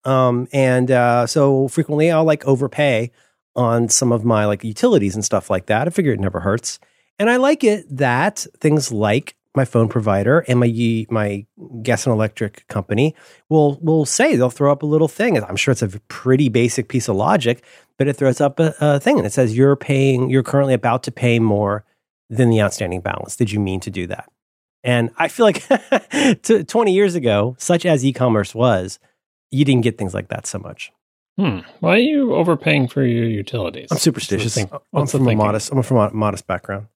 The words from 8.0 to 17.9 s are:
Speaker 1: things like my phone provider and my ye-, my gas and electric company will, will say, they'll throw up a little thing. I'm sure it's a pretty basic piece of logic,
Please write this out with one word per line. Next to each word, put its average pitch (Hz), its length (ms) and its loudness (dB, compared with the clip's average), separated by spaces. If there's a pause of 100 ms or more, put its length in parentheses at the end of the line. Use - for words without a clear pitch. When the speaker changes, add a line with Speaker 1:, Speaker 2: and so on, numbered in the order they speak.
Speaker 1:
things 151 340 0
like 107 420 -2 (220)
my 131 80 2
phone 113 240 0
provider 110 580 0
and 123 140 2
my 120 60 4
ye-, 113 440 0
my 104 340 -4 (380)
gas 117 240 -2
and 123 80 2
electric 107 540 -4
company 110 460 -2 (340)
will, 147 340 2
will 156 240 2
say, 262 300 0
they'll 127 120 2
throw 143 220 0
up 143 120 0
a 151 40 -6
little 151 220 2
thing. 190 340 -2
I'm - 140 -8
sure 135 160 0
it's 120 100 0
a 107 60 -2 (200)
pretty 131 400 2
basic 120 400 0
piece 123 200 -4
of 98 80 -2
logic, 120 480 0 (340)